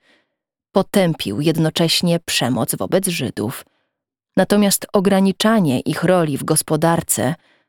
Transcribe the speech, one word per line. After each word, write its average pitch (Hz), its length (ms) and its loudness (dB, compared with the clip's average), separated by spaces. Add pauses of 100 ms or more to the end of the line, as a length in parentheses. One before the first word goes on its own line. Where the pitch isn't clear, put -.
(720)
Potępił 165 680 0
jednocześnie 165 800 0
przemoc - 560 -2
wobec 180 320 -2
Żydów. 139 580 -6 (720)
Natomiast 202 560 2
ograniczanie 190 840 2
ich - 240 -4
roli 165 340 2
w - 60 -8
gospodarce 156 920 0 (340)